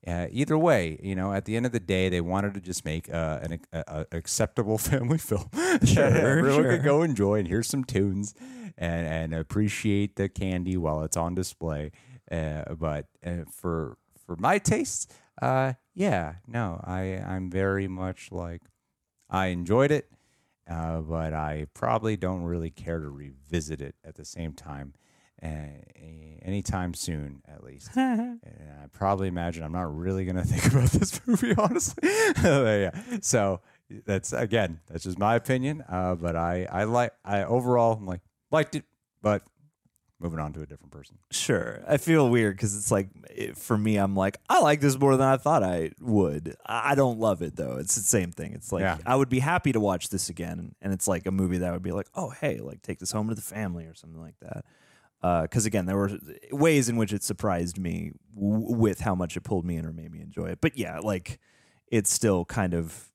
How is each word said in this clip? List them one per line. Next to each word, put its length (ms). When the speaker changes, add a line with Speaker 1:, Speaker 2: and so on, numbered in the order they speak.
Speaker 1:
Uh, 260
either 260
way, 440
you 120
know, 180
at 140
the 100
end 80
of 80
the 80
day, 300
they 100
wanted 320
to 80
just 240
make, 240
uh, 340
an, 160
a, 160
a 240
acceptable 680
<laughs> 120
family 260
film 360
that 360
Speaker 2:
Sure, 160
Speaker 1:
everyone 580
Speaker 2:
sure. 140
Speaker 1:
could 80
go 160
enjoy 380
and 100
hear 140
some 220
tunes 500
and, 300
and 280
appreciate 840
the 120
candy 480
while 260
it's 140
on 180
display. 560
Uh, 440
but, 320
uh, 120
for, 460
for 100
my 220
tastes, 480
uh, 320
yeah, 400
no, 380
I, 160
I'm 240
very 380
much 420
like, 300
I 160
enjoyed 440
it, 200
uh, 320
but 320
I 400
probably 460
don't 240
really 280
care 300
to 80
revisit 720
it 140
at 120
the 100
same 260
time, 400
uh, 40
a-, 960
anytime 500
soon, 560
at 160
least. 280
Speaker 2:
<laughs> 40
Speaker 1:
And 420
I 80
probably 360
imagine 360
I'm 80
not 240
really 300
gonna 180
<laughs> 0
think 260
about 200
this 360
movie, 300
honestly. 520
<laughs> 200
But 360
yeah, 280
so 380
that's, 300
again, 540
that's 160
just 140
my 160
opinion. 540
Uh, 260
but 220
I, 340
I 140
like, 280
I 200
overall, 500
I'm 120
like, 140
liked 240
it, 100
but 200
moving 200
on 120
to 100
a 40
different 240
person. 260
Speaker 2:
Sure. 560
I 100
feel 320
weird 300
'cause 180
it's 140
like, 180
it, 260
for 220
me, 180
I'm 200
like, 220
"I 120
like 200
this 180
more 180
than 120
I 80
thought 260
I 380
would." 560
I, 240
I 60
don't 240
love 200
it, 140
though. 220
It's 180
the 80
same 300
thing. 200
It's 200
like, 100
Speaker 1:
Yeah. 240
Speaker 2:
I 80
would 140
be 100
happy 320
to 80
watch 300
this 200
again, 540
and 100
it's 140
like 200
a 40
movie 280
that 100
I 40
would 120
be 80
like, 240
"Oh, 140
hey, 280
like, 240
take 160
this 140
home 160
to 80
the 60
family," 440
or 80
something 260
like 200
that. 240
Uh, 240
'cause 200
again, 200
there 100
were 140
ways 380
in 80
which 160
it 100
surprised 560
me 320
w-, 420
with 240
how 140
much 220
it 60
pulled 220
me 120
in 100
or 60
made 200
me 80
enjoy 260
it. 140
But 160
yeah, 220
like, 400
it's 240
still 320
kind 300
of 300